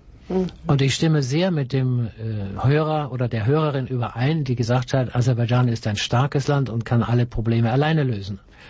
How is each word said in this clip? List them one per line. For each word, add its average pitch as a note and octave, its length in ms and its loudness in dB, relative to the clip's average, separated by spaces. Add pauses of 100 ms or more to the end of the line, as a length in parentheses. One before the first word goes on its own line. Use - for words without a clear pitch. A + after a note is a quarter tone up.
(680)
Und C#3 140 2
ich C3+ 120 2
stimme D#3 300 2
sehr D#3 280 0
mit C#3 220 -2
dem, B2+ 320 0
äh, G#2+ 600 -4
Hörer D3+ 440 2
oder B2 160 -2
der A2 200 -2
Hörerin C#3 400 2
überein, B2+ 560 -2
die B2+ 120 -2
gesagt B2 380 0
hat, B2+ 220 0
Aserbaidschan B2 520 2
ist A#2 200 -2
ein G#2 100 -2
starkes C3+ 500 0
Land C#3+ 220 2
und A2+ 160 -4
kann A#2+ 180 2
alle A#2+ 220 2
Probleme A#2 460 0
alleine D3+ 320 2
lösen. G2+ 360 -4 (300)